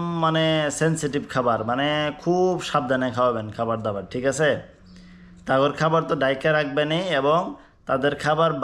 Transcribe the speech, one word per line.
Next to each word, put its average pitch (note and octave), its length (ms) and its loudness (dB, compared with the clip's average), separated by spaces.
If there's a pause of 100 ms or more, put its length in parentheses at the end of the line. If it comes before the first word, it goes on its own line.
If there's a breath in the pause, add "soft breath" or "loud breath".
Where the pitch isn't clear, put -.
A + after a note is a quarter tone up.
(240)
মানে D#3+ 200 2 (340)
সেনসিটিভ D3+ 440 0 (120)
খাবার, A#2+ 240 2 (120)
মানে C#3 160 0 (360)
খুব F3+ 300 2 (180)
সাবধানে C3 460 0
খাওয়াবেন A#2 300 0 (100)
খাবার A2+ 280 -2
দাবার, G2 200 -4 (100)
ঠিক B2+ 180 -4
আছে? D3 180 2 (960 loud breath)
তাদের C#3 340 2
খাবার D#3+ 300 4
তো E3+ 120 2
ডাইকা C3+ 360 2
রাখবেনই D3+ 440 0 (180)
এবং D3+ 200 4 (480 loud breath)
তাদের C3+ 240 0 (120)
খাবার D#3 260 2 (140)